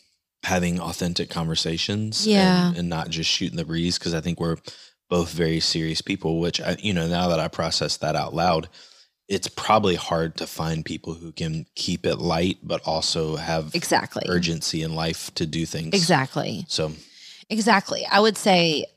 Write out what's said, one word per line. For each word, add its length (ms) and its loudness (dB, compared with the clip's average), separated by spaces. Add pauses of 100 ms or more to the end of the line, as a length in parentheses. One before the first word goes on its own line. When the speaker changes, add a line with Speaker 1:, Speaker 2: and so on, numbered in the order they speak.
(420)
Speaker 1:
having 360 0
authentic 520 -4
conversations 960 -2
Speaker 2:
Yeah. 420 6
Speaker 1:
and, 80 0
and 140 -2
not 180 -2
just 220 -2
shooting 260 -2
the 80 -2
breeze. 320 0
'Cause 160 -4
I 80 0
think 180 -2
we're 200 0 (500)
both 220 2
very 280 2
serious 440 0
people, 360 -2
which 220 0
I, 200 -2
you 120 -2
know, 160 0
now 200 2
that 120 2
I 80 0
process 480 -2
that 180 -2
out 200 -2
loud, 340 2 (580)
it's 220 -2
probably 460 4
hard 420 -2
to 100 -8
find 380 -4
people 300 -8
who 180 -14
can 320 -4 (120)
keep 280 -4
it 140 2
light, 440 2
but 220 -4
also 520 0
have 380 -4
Speaker 2:
Exactly. 540 0
Speaker 1:
urgency 540 0
in 120 -4
life 420 -4
to 100 -2
do 180 -2
things. 300 -6
Speaker 2:
Exactly. 760 0
Speaker 1:
So. 240 -2 (560)
Speaker 2:
Exactly. 560 2
I 160 4
would 160 6
say 480 4 (120)